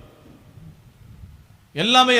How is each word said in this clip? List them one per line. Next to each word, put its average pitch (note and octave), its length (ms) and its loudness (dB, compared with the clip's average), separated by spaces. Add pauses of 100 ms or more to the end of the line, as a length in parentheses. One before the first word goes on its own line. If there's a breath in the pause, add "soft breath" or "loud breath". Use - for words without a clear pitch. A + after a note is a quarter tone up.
(1700)
எல்லாமே B3 460 0